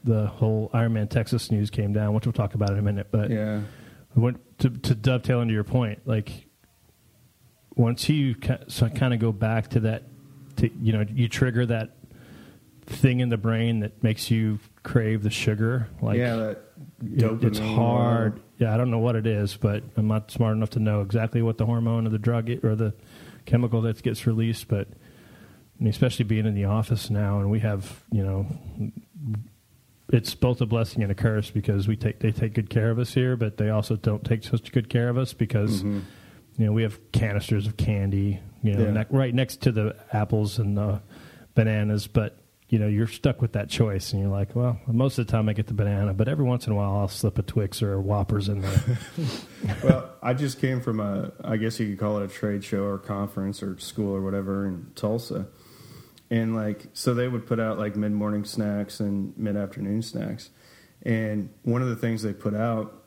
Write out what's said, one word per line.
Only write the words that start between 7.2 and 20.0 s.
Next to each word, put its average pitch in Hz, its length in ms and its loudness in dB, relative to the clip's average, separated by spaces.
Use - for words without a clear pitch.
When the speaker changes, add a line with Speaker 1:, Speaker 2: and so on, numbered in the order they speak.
Speaker 1:
once 120 340 4
you 139 260 2
ki-, - 180 -2
so - 220 0
kinda 123 280 0
go 110 160 2
back 110 380 -2
to 117 100 2
that, 110 220 -2
to, - 120 2
you 110 120 2
know, 104 200 2
you 120 140 2
trigger 123 380 0
that 110 320 -4
thing 127 340 2
in 123 100 0
the 117 80 0
brain 113 440 0
that 104 200 -6
makes 110 300 0
you 110 280 2
crave 110 380 0
the 107 80 0
sugar. 113 580 0
Like, 113 160 2
Speaker 2:
Yeah, 120 200 0
that 107 140 -2
Speaker 1:
it, 113 420 0
it's 107 160 2
Speaker 2:
dopamine 110 120 -2
or 110 40 -2
Speaker 1:
hard. 117 580 2
Speaker 2:
whatever. - 120 -14
Speaker 1:
Yeah, 110 160 2
I 113 40 2
don't 123 140 2
know 113 80 0
what 117 160 2
it 110 120 0
is, 104 280 0
but 107 280 0
I'm 107 120 2